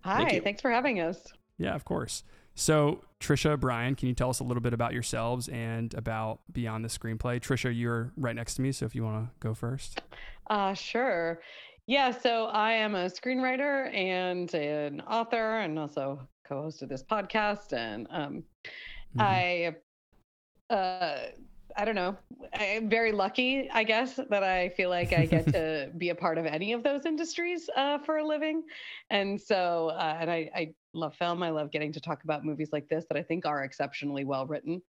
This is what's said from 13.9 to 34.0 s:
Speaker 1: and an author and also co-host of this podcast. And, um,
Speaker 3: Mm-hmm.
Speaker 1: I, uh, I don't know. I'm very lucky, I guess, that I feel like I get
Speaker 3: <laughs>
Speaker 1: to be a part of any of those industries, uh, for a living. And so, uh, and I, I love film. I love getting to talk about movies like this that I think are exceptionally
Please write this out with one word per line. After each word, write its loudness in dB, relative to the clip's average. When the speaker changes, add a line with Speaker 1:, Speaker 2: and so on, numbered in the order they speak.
Speaker 1:
and 0
an -2
author 0
and -2
also -4
co-host -6
of -12
this -6
podcast. 0
And, -4
um, -4
Speaker 3:
Mm-hmm. 4
Speaker 1:
I, 2
uh, 0
I 2
don't 0
know. 0
I'm 0
very 6
lucky, 2
I 4
guess, 2
that 4
I 2
feel 0
like 2
I 6
get 6
Speaker 3:
<laughs> 6
Speaker 1:
to 0
be 0
a 0
part 0
of 0
any 0
of -2
those 0
industries, -2
uh, 2
for 0
a 0
living. 0
And 2
so, 2
uh, 0
and 0
I, 0
I -4
love -4
film. 0
I 0
love -2
getting -2
to -8
talk -6
about -2
movies -2
like -4
this 0
that 0
I 0
think -2
are 0
exceptionally -4